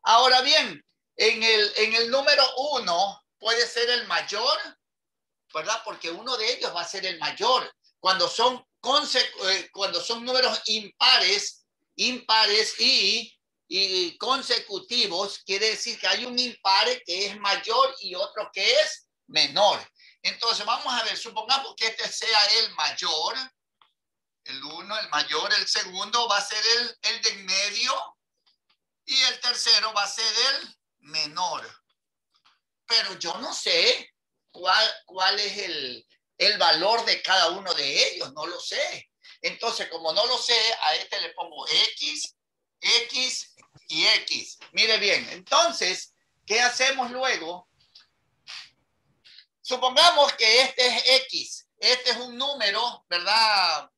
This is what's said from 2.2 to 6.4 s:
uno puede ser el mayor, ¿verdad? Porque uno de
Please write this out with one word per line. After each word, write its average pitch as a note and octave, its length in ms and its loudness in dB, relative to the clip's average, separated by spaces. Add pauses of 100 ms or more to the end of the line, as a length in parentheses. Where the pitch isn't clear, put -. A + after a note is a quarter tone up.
uno G3+ 640 -2 (200)
puede A3+ 280 0
ser A#3 240 -2
el A#3 160 0
mayor, G3 500 -2 (960)
¿verdad? G3 320 -4
Porque E3+ 240 -10
uno A#3 280 -6
de G#3+ 160 -2